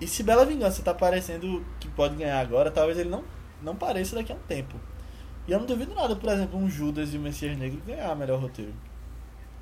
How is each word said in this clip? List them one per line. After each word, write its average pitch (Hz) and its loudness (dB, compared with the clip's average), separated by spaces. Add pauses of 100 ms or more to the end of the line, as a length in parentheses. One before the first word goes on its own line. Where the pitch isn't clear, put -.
E 160 -4
se - -2
Bela 233 10
Vingança 240 2
tá 175 2
parecendo 180 2 (160)
que 151 -8
pode 147 2
ganhar 147 0
agora, 127 4
talvez 160 4
ele 175 0
não, 254 -4 (380)
não 160 -4
pareça 190 0
daqui 226 -4
a 208 -8
um - -10
tempo. 135 -4 (680)
E 175 0
eu 202 6
não 240 -4
duvido 262 0
nada, 262 2
por 208 -2
exemplo, 190 2
um 190 4
Judas 147 0
e - -2
o 147 -2
Messias 147 -2
Negro 131 -4
ganhar 165 -2
melhor 131 2
roteiro. 113 -6 (880)